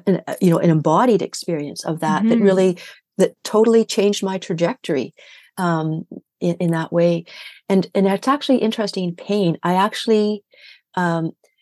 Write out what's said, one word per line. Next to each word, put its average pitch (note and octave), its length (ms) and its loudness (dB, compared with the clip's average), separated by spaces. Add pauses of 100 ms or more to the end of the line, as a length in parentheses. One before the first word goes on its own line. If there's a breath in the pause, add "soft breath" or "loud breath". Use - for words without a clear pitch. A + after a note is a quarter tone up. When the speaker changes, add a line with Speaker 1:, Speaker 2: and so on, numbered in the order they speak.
Speaker 1:
an, F#3 220 2
uh, C3+ 120 -6
you F3+ 100 4
know, E3 80 4
an E3+ 120 2
embodied F3 500 4
experience D3 640 -8
of D#3+ 140 -6
that, F#3 300 0
that A#3+ 80 4
Speaker 2:
Mm-hmm. G#3+ 80 2
Speaker 1:
really, F#3+ 340 4 (400 loud breath)
that - 240 2
totally A3+ 420 4
changed G3+ 380 0
my F#3+ 160 -4
trajectory, F3 760 -4 (440 loud breath)
um, D#3+ 480 -2 (340)
in, F3 160 -2
in E3+ 140 -2
that E3 220 -4
way. E3+ 320 0 (440 loud breath)
And, F#3+ 260 2
and G3 120 2
it's G3 220 -2
actually C#4 300 0
interesting, G3 580 -4
pain. G3 480 -2
I F3+ 100 0
actually, G#3 680 0 (500 loud breath)
um, E3+ 380 -2 (300)